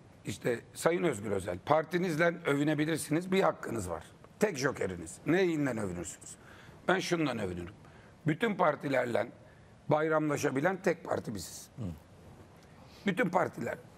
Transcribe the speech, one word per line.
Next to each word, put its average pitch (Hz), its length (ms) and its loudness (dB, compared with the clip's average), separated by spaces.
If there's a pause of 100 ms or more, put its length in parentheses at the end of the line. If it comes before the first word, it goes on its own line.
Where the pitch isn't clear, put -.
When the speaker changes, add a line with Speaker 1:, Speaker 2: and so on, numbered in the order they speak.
(240)
Speaker 1:
işte 120 360 -4 (140)
Sayın 175 280 2
Özgür 113 280 0
Özel, 92 360 -2
partinizle 170 680 2 (120)
övünebilirsiniz, 151 840 2
bir 190 100 6
hakkınız 113 480 0
var. 82 140 -6 (360)
Tek 202 180 2
jokeriniz. 92 680 -4
Neyinden 156 520 2
övünürsünüz? 90 520 -6 (580)
Ben 185 100 4
şundan 160 400 0
övünürüm. 90 360 -6 (520)
Bütün 196 280 0
partilerle 127 760 2 (600)
bayramlaşabilen 151 960 2
tek - 220 0
parti - 300 -4
biziz. - 420 -12
Speaker 2:
Hı. 127 60 -8 (1200)
Speaker 1:
Bütün 202 220 2
partiler. 175 500 -2 (200)